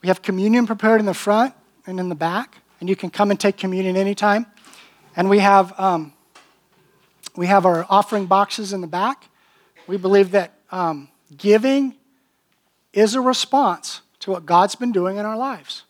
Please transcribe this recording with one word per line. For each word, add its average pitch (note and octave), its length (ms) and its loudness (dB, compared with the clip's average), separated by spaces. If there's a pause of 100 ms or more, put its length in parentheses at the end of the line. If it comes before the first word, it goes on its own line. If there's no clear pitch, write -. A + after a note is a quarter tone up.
We F3 60 -6
have F#3 160 0
communion G#3+ 460 0
prepared A3 320 2
in G#3+ 60 -2
the F#3 80 -2
front A3 400 0 (300)
and F#3 140 -10
in F3+ 100 -4
the E3+ 60 -6
back, E3+ 440 -6 (200)
and F3 100 -10
you F#3+ 60 0
can F#3 160 -10
come G#3 220 0
and G3 60 -2
take G3 180 0
communion F#3 400 -4
anytime. G3+ 500 0 (680)
And F3+ 120 0
we G3+ 120 4
have, G3 380 4
um, E3+ 340 -2 (1200)
we F3 140 -4
have F#3+ 180 4
our F3 240 2
offering G3+ 360 0
boxes G3 460 -2
in G3 80 -8
the F3 60 -10
back. F#3+ 420 -6 (600)
We F3+ 80 -6
believe F#3+ 340 2
that, F#3 220 0 (180)
um, D#3+ 380 -6 (280)
giving B3 600 2 (960)
is G#3+ 240 2
a C4 40 -2
response B3+ 840 -2 (180)
to - 100 -10
what E3+ 160 -6
God's F3 300 2
been B3 160 -4
doing F#3+ 240 -2
in G#3 100 -6
our A3 100 -6
lives. A#3 540 -8